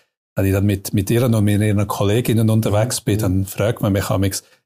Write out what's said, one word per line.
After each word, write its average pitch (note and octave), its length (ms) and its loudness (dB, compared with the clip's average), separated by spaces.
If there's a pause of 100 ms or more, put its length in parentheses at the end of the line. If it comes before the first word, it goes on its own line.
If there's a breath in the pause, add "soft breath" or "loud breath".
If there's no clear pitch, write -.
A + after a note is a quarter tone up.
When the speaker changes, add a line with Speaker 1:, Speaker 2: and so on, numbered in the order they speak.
(340 soft breath)
Speaker 1:
wenn G2 100 0
ich F#2+ 80 2
dann G2 140 0
mit, G2 260 -2
mit G2+ 160 -2
ihr A#2+ 160 2
und A2+ 180 2
mit G#2 180 2
ihren G#2 260 0
Kolleginnen A2 640 0
unterwegs A2 500 0
bin, G#2 160 0
Speaker 2:
Mhm. A2 40 -4
Speaker 1:
dann F#2+ 240 0
fragt G#2+ 360 -4
man G#2+ 100 0
mich G2 160 0
manchmal, G2 240 0 (340 soft breath)